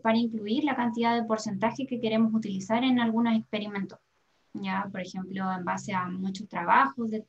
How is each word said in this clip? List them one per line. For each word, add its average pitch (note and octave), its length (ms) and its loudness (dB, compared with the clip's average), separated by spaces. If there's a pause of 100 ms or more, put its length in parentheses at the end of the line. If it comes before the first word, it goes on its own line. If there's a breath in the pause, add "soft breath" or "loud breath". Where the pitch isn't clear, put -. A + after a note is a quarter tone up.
para A3+ 140 4
incluir A3+ 480 0
la C#4 100 0
cantidad A#3 400 0
de A#3 120 0
porcentaje A3 600 -2
que A#3+ 140 -4
queremos A3 340 4
utilizar A3 480 0
en B3+ 160 4
algunos A#3 380 4
experimentos. G#3 640 -4 (560)
Ya, G3 360 -4
por F#3+ 120 -8
ejemplo, F#3+ 500 -6
en F3+ 120 -6
base F#3+ 280 -4
a F#3 140 0
muchos F#3+ 420 -6
trabajos, A#3 640 2
de, G#3+ 180 -4